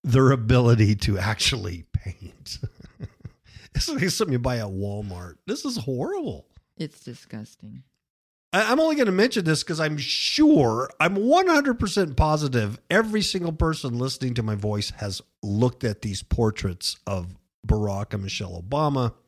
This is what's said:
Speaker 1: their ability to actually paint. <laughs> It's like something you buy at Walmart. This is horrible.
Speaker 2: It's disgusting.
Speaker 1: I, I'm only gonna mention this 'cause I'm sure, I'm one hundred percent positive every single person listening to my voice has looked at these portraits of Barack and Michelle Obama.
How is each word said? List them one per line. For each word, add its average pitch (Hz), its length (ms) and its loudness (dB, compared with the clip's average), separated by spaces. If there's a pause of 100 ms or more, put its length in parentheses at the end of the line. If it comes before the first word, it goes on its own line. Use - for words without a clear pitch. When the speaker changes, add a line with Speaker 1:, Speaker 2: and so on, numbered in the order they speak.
Speaker 1:
their 131 260 6
ability 117 640 6
to 98 220 -2
actually 98 720 -4
paint. - 720 -10
<laughs> - 60 -8 (1040)
It's - 160 -2
like 262 220 0
something 170 220 -2
you 127 80 2
buy 123 180 -2
at 110 80 -6
Walmart. 98 720 -8 (100)
This 240 180 -6
is 254 120 -6
horrible. 143 720 -6 (280)
Speaker 2:
It's - 240 -10
disgusting. 113 840 -18 (680)
Speaker 1:
I, 214 200 2
I'm 277 80 4
only 320 160 4
gonna 233 160 2
mention 208 320 2
this 160 180 0
'cause 160 160 -6
I'm 156 180 -2
sure, 143 1000 2
I'm 180 160 2
one 269 320 4
hundred 285 320 2
percent 175 380 0
positive 131 640 0 (100)
every 214 320 2
single 170 300 -2
person 156 440 -2
listening 127 380 -4
to 120 80 0
my 110 140 -2
voice 104 400 -2
has 101 260 -8 (200)
looked 107 420 0
at 107 180 -4
these 101 200 -6
portraits - 760 -2 (100)
of 92 300 -8 (300)
Barack 104 460 0
and 98 120 -4
Michelle 90 360 -8
Obama. 131 540 0 (120)